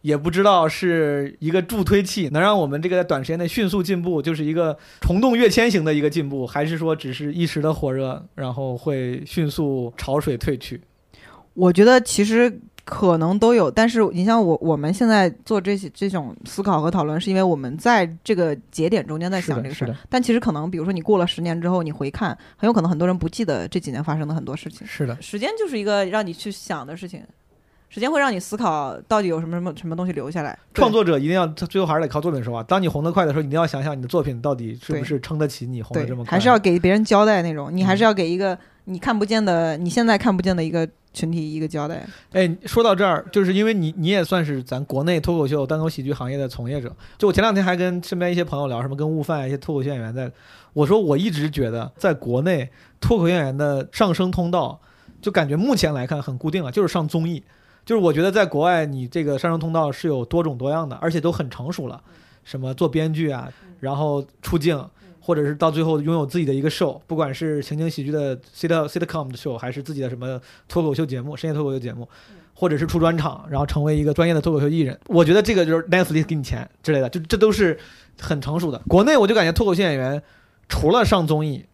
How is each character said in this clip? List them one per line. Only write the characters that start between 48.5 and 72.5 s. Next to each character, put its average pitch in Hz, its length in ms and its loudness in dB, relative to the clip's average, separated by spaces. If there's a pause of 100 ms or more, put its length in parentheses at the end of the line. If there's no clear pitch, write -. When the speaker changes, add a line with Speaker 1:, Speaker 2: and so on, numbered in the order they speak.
Speaker 1:
友 143 80 -2
聊， 117 140 -4
什 131 60 -4
么 135 60 -6
跟 151 140 -2
悟 156 140 -2
饭 143 240 -4
一 131 40 -4
些 143 60 -4
脱 147 180 -6
口 135 80 -2
秀 135 60 -4
演 139 100 -6
员 113 160 -8
在， 127 160 -6 (440)
我 147 120 4
说 208 140 6
我 147 160 2
一 196 140 0
直 151 200 -2
觉 135 200 -2
得 117 260 -6
在 185 160 0
国 123 300 -2
内 151 260 0 (320)
脱 233 160 2
口 180 80 2
秀 165 40 4
演 175 160 2
员 135 120 -4
的 143 340 -2
上 196 240 2
升 185 160 0
通 175 200 -2
道， 139 280 -2 (440)
就 202 100 -4
感 160 160 2
觉 143 80 -2
目 240 180 2
前 160 200 0
来 127 120 -4
看 147 140 -4
很 131 160 -8
固 156 140 -4
定 175 120 -2
了， 131 80 -6
就 190 160 0
是 151 60 -2
上 160 160 -2
综 165 180 -2
艺。 170 160 -6 (440)
就 233 100 0
是 208 60 4
我 170 100 4
觉 143 80 2
得 190 100 4
在 202 140 2
国 151 160 -2
外， 170 240 2
你 135 240 -6
这 160 160 -4
个 143 140 -2
上 170 120 0
升 165 80 0
通 160 140 -4
道 160 180 0
是 - 160 -6
有 135 180 0
多 170 180 0
种 143 160 -4
多 131 120 -2
样 160 160 -2
的， 131 100 -10
而 165 140 -2
且 160 80 -2
都 165 140 0
很 147 160 -4
成 131 240 -10
熟 139 140 -6
了。 123 120 -12 (460)
什 - 160 -10
么 131 140 -6
做 165 120 0
编 156 260 0
剧 156 180 -2
啊， 127 180 -8 (140)
Speaker 2:
嗯。 - 180 -20
Speaker 1:
然 135 160 -4
后 143 260 -2 (200)
出 175 160 -2
镜， 151 180 0
Speaker 2:
嗯。 131 140 -12 (300)
Speaker 1:
或 170 140 0
者 151 100 0
是 147 120 -2
到 160 160 2
最 156 100 0
后 156 180 0
拥 156 140 -2
有 156 100 0
自 139 140 -4
己 165 60 0
的 135 100 0
一 135 60 -2
个 151 100 0
show， 147 360 -2
不 165 100 -6
管 143 180 -2
是 151 260 -4
情 147 160 -8
景 160 140 -2
喜 147 140 -8
剧 143 80 -6
的 143 260 -2
sit-，sitcom 160 920 -4
的 127 80 -12
show， 123 220 -8
还 123 140 -8
是 139 100 -10
自 147 100 -12
己 139 80 -8
的 127 80 -4
什 123 60 -6
么 127 260 -10 (280)
脱 175 160 0
口 147 100 0
秀 160 100 -2
节 127 160 -6
目、 143 160 -10
深 160 140 -6
夜 151 40 -2
脱 147 100 -2
口 135 80 -2
秀 135 80 -4
节 123 120 -8
目， 120 160 -12 (220)
Speaker 2:
嗯。 - 60 -20 (180)